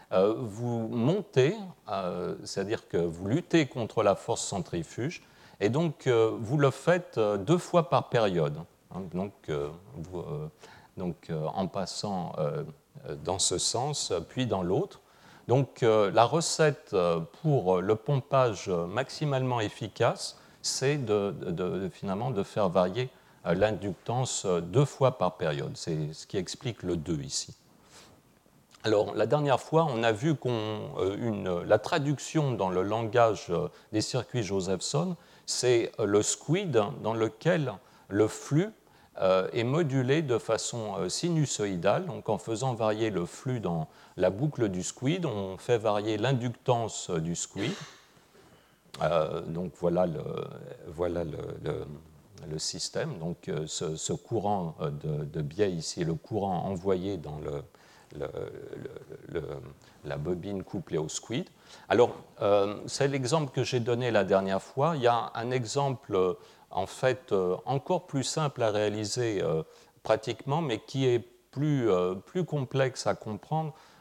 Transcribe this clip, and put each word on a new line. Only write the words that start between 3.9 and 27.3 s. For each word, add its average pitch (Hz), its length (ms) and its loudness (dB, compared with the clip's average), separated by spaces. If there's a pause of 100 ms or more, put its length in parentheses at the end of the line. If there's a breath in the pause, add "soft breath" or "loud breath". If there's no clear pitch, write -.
la 98 140 6
force - 260 -4
centrifuge, 98 800 -4 (380 loud breath)
et 101 80 4
donc, 147 380 0
euh, 113 340 6
vous 117 160 -2
le 143 140 6
faites, 170 480 0
euh, 104 180 4
deux 143 220 4
fois 170 320 2
par 127 180 2
période. 85 500 2 (340)
Hein, 92 100 -8 (100)
donc, 95 220 -4 (140)
euh, 73 200 -2 (260)
vous, 87 260 -10
euh, 76 280 -8 (480 loud breath)
donc, 90 340 -6
euh, 78 240 -4
en 92 140 -2
passant, 92 720 -6
euh, 76 260 -2 (420)
euh, 76 80 -8
dans 85 240 -4
ce 92 200 2
sens, 131 540 -2 (160)
puis 127 180 -2
dans 98 160 0
l'autre. 113 380 0 (480 loud breath)
Donc, 131 340 2
euh, 110 300 6
la 110 120 8
recette, 151 720 2
euh, 87 260 4 (220)
pour 92 380 4
le 101 160 2
pompage 127 720 0
maximalement 123 920 0
efficace, - 800 -2 (240 loud breath)
c'est 143 340 0
de, 104 440 2
de, 92 100 -4
de, 90 380 -2
finalement 101 420 -4
de 98 120 -2
faire 101 260 0
varier, 92 420 2 (360 loud breath)
euh, 87 80 2
l'inductance, 104 920 0
euh, 87 140 2
deux 92 240 2
fois - 340 0
par 90 180 0
période. 76 400 -2
C'est 78 360 -4
ce - 140 -16
qui - 100 -6
explique 104 460 -6
le 87 140 -2
deux 78 240 -4
ici. - 360 -8 (1300 loud breath)